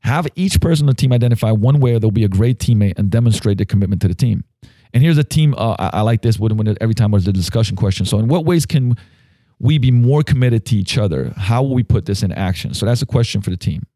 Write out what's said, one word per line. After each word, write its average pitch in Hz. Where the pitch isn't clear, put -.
Have 151
each 185
person 156
on 139
the 131
team 131
identify 120
one 120
way 120
they'll 110
be 107
a 104
great 113
teammate 104
and 101
demonstrate 110
their 98
commitment 98
to 98
the 87
team. 117
And 123
here's 160
a 151
team, 151
uh, 113
I, 92
I -
like 110
this 113
when, 107
when, 107
every 113
time 107
there's 101
a 101
discussion 98
question. 95
So 101
in 113
what 160
ways 165
can 123
we 151
be 127
more 123
committed 123
to 110
each 98
other? 76
How 110
will 135
we 127
put -
this 98
in 95
action? 92
So -
that's 120
a 131
question 113
for -
the 90
team -